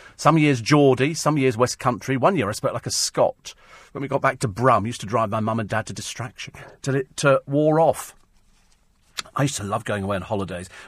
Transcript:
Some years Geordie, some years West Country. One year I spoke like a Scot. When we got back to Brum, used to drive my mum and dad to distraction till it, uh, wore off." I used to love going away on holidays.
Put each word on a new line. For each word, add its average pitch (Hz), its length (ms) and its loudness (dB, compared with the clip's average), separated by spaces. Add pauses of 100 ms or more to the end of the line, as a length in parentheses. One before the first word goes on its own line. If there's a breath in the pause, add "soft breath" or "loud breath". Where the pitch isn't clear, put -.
(160 loud breath)
Some 151 200 4
years 147 240 4
Geordie, 139 540 4
some 151 240 0
years 131 180 2
West 120 220 0
Country. 131 400 -2
One 175 180 2
year 104 140 0
I - 20 -6
spoke 107 220 -4
like 120 120 -8
a - 40 -6
Scot. - 640 -2 (380 loud breath)
When 139 100 -8
we 139 60 -6
got 135 120 -2
back 131 200 -2
to 139 80 0
Brum, 113 360 2
used 117 160 -8
to 110 60 -10
drive 113 240 -2
my 110 100 -2
mum 110 180 -2
and 104 120 -6
dad 107 160 -4
to 98 80 -12
distraction - 580 -12 (300 loud breath)
till 135 140 -4
it, - 280 -6
uh, 135 220 6
wore 151 340 2
off." - 340 0 (1200)
I 139 60 0
used 143 140 -2
to 104 80 -8
love 107 200 -4
going 104 180 -4
away 98 140 -2
on 92 60 -4
holidays. 92 480 -6 (180 loud breath)